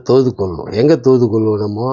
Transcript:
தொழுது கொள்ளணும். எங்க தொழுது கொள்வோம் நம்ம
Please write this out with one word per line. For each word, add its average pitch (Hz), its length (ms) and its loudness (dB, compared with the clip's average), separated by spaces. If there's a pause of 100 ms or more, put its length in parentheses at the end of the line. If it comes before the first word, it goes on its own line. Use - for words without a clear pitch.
தொழுது 127 280 2
கொள்ளணும். 87 440 -6
எங்க 135 220 2
தொழுது 127 300 2
கொள்வோம் 110 340 -2
நம்ம 104 320 -6